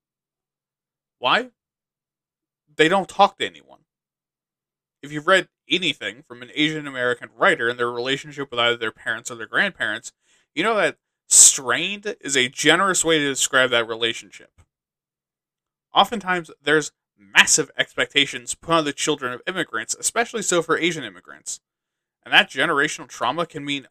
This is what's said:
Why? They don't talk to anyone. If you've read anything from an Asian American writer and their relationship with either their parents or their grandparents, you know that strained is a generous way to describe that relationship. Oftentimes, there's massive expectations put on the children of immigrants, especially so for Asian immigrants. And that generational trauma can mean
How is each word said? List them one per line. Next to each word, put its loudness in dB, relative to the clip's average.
Why? 0
They 4
don't 0
talk 2
to -2
anyone. -18
If -16
you've -4
read 4
anything -4
from -18
an -20
Asian -2
American -2
writer 2
and -2
their 0
relationship -6
with -4
either 2
their -6
parents -8
or -12
their -12
grandparents, -4
you -2
know 0
that 0
strained 2
is -6
a 4
generous 2
way 2
to 0
describe 2
that 2
relationship. -6
Oftentimes, 0
there's 0
massive 2
expectations -2
put -4
on 2
the -2
children -4
of -12
immigrants, -6
especially -4
so 0
for 0
Asian -4
immigrants. -16
And -4
that 4
generational -2
trauma -4
can -14
mean -8